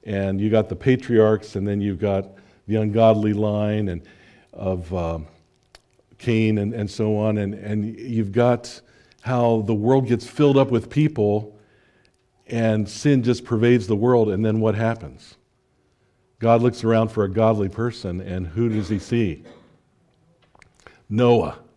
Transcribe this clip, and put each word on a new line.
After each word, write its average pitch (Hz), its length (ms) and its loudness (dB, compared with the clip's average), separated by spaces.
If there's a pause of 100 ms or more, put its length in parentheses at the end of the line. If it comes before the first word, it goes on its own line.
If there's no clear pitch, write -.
And 98 340 -2
you 104 120 0
got 107 180 2
the 87 80 -8
patriarchs, 110 800 2
and 98 100 -4
then 101 140 -2
you've 101 180 -4
got 98 280 -2 (400)
the 107 100 -2
ungodly 107 560 4
line 104 560 -2
and 85 140 -8 (500)
of, 90 400 -6
um, 82 340 -6 (920)
Cain 110 400 2
and, 104 160 -4
and 104 160 -6
so 107 260 -2
on. 107 220 0
And, 101 160 -4
and 104 440 -6
you've 110 340 -4
got 120 480 0 (420)
how 120 400 0
the 107 120 0
world 123 320 2
gets 113 200 -2
filled 139 320 4
up 135 120 4
with 117 200 -2
people 110 680 0 (880)
and 110 420 0
sin 143 340 0
just 117 220 0
pervades 117 420 2
the 107 100 0
world. 117 320 4
And 101 160 -2
then 110 160 0
what 110 140 2
happens? 113 600 -6 (1000)
God 113 220 4
looks 123 220 0
around 113 260 2
for 110 140 -2
a 98 60 0
godly 104 400 0
person, 95 520 -8
and 92 280 -8
who 113 200 -2
does 107 200 -4
he 104 100 -2
see? 107 460 -2 (1600)
Noah. 117 500 2 (180)